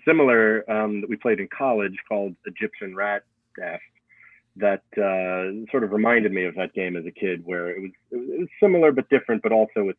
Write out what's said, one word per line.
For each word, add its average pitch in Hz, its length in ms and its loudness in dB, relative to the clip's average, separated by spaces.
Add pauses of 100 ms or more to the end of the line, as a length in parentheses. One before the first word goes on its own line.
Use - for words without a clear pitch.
similar, 117 640 4
um, 107 300 -2
that 101 100 -8
we 104 60 -4
played 107 240 0
in 95 80 -8
college 107 480 -2 (120)
called 101 260 -4 (100)
Egyptian 101 500 -10
Rat 101 280 -2 (360)
Theft 87 240 -10 (760)
that, 98 240 0 (140)
uh, 95 760 -2
sort 131 100 0
of 104 100 -2
reminded 107 400 2
me 92 120 -2
of 85 100 -6
that 92 180 -6
game 90 240 -6
as 82 80 -8
a 82 60 -10
kid, 90 340 -6
where 87 260 -6
it 92 120 -10
was, 95 80 -12 (220)
it 120 40 -8
was, 123 140 -8
it 143 100 -6
was 180 80 -6 (120)
similar 170 320 6
but 131 180 -2
different, - 320 2
but 110 80 0
also 110 340 2
with 95 140 -2